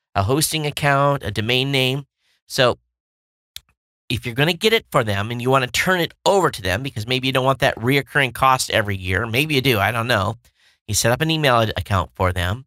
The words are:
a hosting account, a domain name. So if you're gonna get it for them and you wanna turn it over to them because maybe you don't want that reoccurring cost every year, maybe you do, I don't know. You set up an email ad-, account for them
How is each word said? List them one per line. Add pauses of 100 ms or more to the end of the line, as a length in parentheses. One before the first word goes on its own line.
(140)
a
hosting
account,
a
domain
name. (420)
So (1300)
if
you're
gonna
get
it
for
them
and
you
wanna
turn
it (100)
over
to
them
because
maybe
you
don't
want
that
reoccurring
cost
every
year,
maybe
you
do,
I
don't
know. (500)
You
set
up
an
email
ad-,
account
for
them